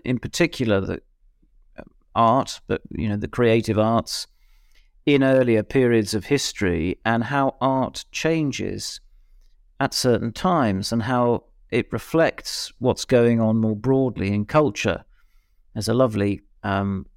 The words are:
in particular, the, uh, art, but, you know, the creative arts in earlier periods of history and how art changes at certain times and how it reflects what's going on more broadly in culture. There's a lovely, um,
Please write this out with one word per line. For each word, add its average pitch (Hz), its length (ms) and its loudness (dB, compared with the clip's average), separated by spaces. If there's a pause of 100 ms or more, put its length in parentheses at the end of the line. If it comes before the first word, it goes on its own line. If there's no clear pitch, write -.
in 123 120 -2
particular, 113 640 0
the, 95 200 -6 (760)
uh, - 60 -16 (320)
art, 117 520 2
but, - 220 -2
you - 200 -4
know, 104 80 -2
the 104 100 -6
creative 113 500 2
arts 113 480 0 (800)
in 143 180 4
earlier 123 400 4
periods 117 500 2
of 104 120 -4
history 90 800 -2
and 117 200 0
how 139 360 -2
art 131 520 -2
changes 131 880 -4 (800)
at 135 140 -2
certain 117 380 0
times 113 600 0
and 117 120 0
how 120 400 0 (280)
it 113 200 -2
reflects - 840 -2
what's 120 280 -2
going 117 360 4
on 110 160 2
more 110 180 0
broadly 120 560 0
in 104 140 -2
culture. 113 580 0 (680)
There's 110 140 -6
a 113 60 0
lovely, 104 480 0 (220)
um, 98 540 -2